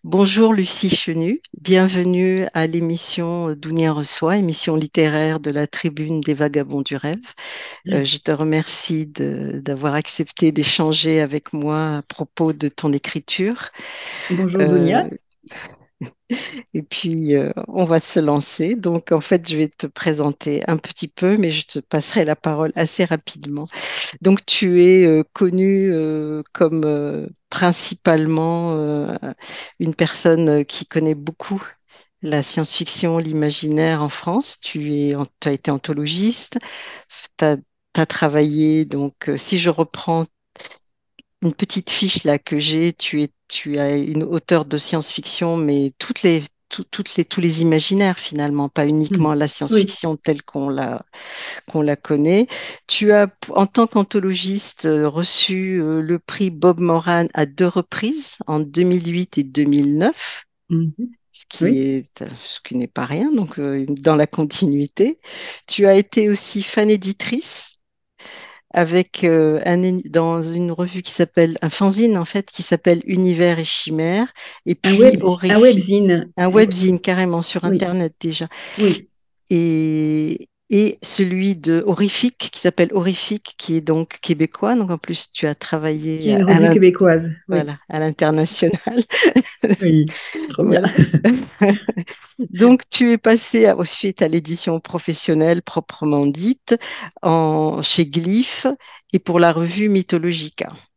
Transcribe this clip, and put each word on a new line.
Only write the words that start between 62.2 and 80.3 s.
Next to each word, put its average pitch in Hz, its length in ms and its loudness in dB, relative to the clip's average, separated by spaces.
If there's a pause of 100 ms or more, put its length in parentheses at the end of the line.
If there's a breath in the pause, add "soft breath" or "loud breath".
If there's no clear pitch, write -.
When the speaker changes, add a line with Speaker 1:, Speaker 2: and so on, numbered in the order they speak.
Speaker 1:
ce - 180 -14
qui - 140 -12
n'est 120 120 -2
pas 123 180 -6
rien, 180 260 -2
donc, 202 280 -2
euh, 139 280 -2
dans 147 280 2
la 151 120 4
continuité. 151 920 0 (480 loud breath)
Tu 202 180 2
as 196 100 8
été 208 340 2
aussi 202 340 0
fan 214 260 0
éditrice 208 840 -2 (960 loud breath)
avec, 175 500 0
euh, 156 420 4
un 175 160 2
énu-, 185 280 0
dans 165 340 0
une 170 300 -4
revue 180 280 -6
qui - 120 -10
s'appelle, 165 480 2
un 160 80 -2
fanzine 202 480 2
en 170 80 -2
fait, - 260 -6
qui - 100 -10
s'appelle 170 440 2
Univers 175 540 2
et 160 60 -4
Chimères, 165 680 -2 (320 loud breath)
et 180 60 -2
Speaker 2:
Un 170 40 2
Speaker 1:
puis 196 240 2
Speaker 2:
web-, 254 240 6
un - 20 -2
Speaker 1:
Horrifique. 185 320 2
Speaker 2:
webzine. 196 800 4
Speaker 1:
Un 180 80 0
Speaker 2:
Un 185 60 4
Speaker 1:
webzine, 185 500 4
carrément, 180 420 0
sur 175 220 -4
Speaker 2:
Oui. 190 120 0
Speaker 1:
Internet 175 440 -2
déjà. 160 300 -6 (280 loud breath)
Speaker 2:
Oui. 202 320 0 (400)
Speaker 1:
Et, 156 1000 0 (200)